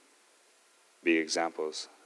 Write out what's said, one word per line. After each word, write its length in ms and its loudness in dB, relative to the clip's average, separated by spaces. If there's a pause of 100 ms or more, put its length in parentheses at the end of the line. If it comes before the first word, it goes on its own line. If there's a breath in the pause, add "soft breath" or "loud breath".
(1040)
be 140 4
examples 720 -2 (180)